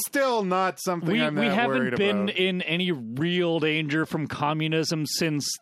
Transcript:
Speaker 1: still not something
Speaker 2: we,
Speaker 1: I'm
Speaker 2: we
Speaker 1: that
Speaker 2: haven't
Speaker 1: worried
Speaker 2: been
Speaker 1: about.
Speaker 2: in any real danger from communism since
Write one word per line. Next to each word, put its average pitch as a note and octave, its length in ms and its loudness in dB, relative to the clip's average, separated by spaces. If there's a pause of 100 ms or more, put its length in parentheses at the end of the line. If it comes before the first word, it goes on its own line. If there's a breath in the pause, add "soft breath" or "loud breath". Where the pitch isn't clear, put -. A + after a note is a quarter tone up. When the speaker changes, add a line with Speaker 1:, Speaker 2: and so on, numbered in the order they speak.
Speaker 1:
still C4 360 2
not F#3 380 0
something F3 320 -2
Speaker 2:
we, A3+ 80 2
Speaker 1:
I'm D3+ 140 0
Speaker 2:
we C#3+ 140 2
Speaker 1:
that C#3 60 2
Speaker 2:
haven't - 240 2
Speaker 1:
worried B2 180 0
Speaker 2:
been G3+ 340 2
Speaker 1:
about. - 60 -8
Speaker 2:
in F#3 260 0
any F3 300 0
real E3 680 0
danger D#3 460 0
from D#3 200 -4
communism D#3 800 0
since D3+ 400 -2 (160)